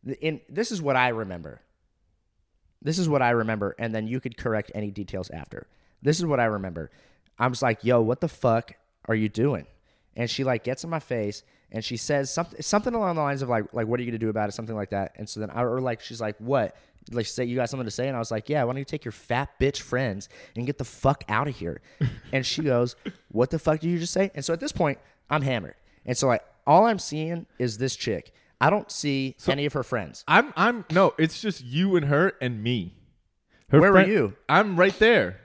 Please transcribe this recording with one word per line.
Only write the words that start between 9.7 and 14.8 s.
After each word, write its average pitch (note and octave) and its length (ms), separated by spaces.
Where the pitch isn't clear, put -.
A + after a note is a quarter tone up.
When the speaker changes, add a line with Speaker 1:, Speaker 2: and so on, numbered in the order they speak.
Speaker 1:
And A#2 160
she, C3+ 140
like, B2+ 200
gets B2+ 200
in E3 60
my D#3+ 100
face, G#2+ 420
and A2 120
she A#2+ 120
says C#3 360
someth-, E3 320
something G#3+ 300
along F#3+ 220
the D#3 60
lines C#3 200
of, B2+ 60
like, A2+ 240
like, A2+ 140
"What A#2+ 120
are B2 40
you A#2+ 80
gonna A#2 80
do A2 100
about G#2+ 200
it?" G2 40
Something A2+ 240
like G2+ 140